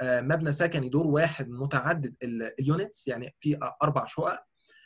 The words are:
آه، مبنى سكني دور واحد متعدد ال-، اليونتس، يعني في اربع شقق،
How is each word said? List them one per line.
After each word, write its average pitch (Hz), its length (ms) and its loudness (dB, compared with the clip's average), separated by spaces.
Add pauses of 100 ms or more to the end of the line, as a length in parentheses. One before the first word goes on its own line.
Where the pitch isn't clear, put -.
آه، 123 200 2
مبنى 156 300 2
سكني 151 380 0
دور 151 180 4
واحد 151 420 2
متعدد 139 760 -2
ال-، 113 360 -6
اليونتس، 160 480 0
يعني 123 320 -6
في 147 180 0 (260)
اربع 135 220 2
شقق، - 380 -4 (420)